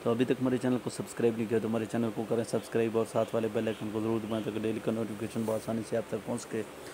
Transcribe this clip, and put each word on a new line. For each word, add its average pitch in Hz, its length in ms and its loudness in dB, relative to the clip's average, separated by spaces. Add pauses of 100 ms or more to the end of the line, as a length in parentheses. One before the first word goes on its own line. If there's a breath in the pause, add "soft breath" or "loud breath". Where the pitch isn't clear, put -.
तो 117 80 4
अभी 117 140 4
तक 123 160 2
हमारे 127 160 2
channel 123 200 2
को 110 120 -2
subscribe 113 480 0
नहीं 113 100 0
किया 113 120 4
तो 107 80 -2
हमारे 110 180 0
channel 117 240 0
को 110 140 -4
करें 113 200 2
subscribe 113 520 0
और 110 100 4
साथ 113 280 2
वाले 113 140 2
bell 110 200 0
icon 107 240 -4
को 110 100 -2
ज़रूर 113 200 2
दबाएं 110 220 -2
ताकि 110 160 -2
daily 107 200 0
का - 120 0
notification 110 540 -2
बहुत 110 160 0
आसानी 113 280 -2
से 117 80 0
आप 110 140 0
तक 107 160 -4
पहुँच 120 140 -2
सके 110 200 -4 (320 loud breath)